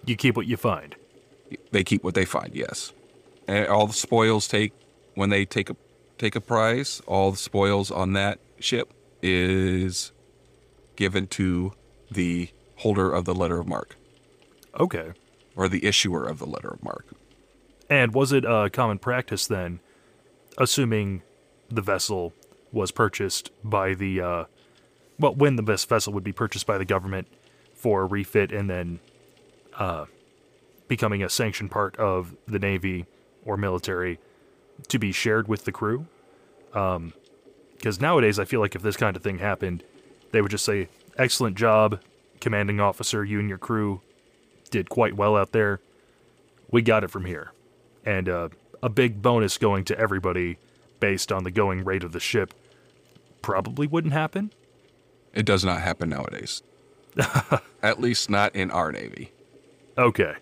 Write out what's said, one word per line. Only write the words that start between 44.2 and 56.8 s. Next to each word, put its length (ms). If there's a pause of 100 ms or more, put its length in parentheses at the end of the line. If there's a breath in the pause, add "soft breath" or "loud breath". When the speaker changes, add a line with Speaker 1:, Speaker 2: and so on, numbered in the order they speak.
Speaker 1:
did 200
quite 240
well 220
out 160
there. 280 (880 soft breath)
We 120
got 220
it 60
from 140
here." 280 (520)
And, 240
uh, 220 (320)
a 80
big 320
bonus 340
going 280
to 140
everybody 600 (420 soft breath)
based 320
on 120
the 60
going 340
rate 200
of 80
the 80
ship 340 (880 soft breath)
probably 440
wouldn't 260
happen. 400 (800)
Speaker 2:
It 140
does 180
not 160
happen 300
nowadays. 520 (540)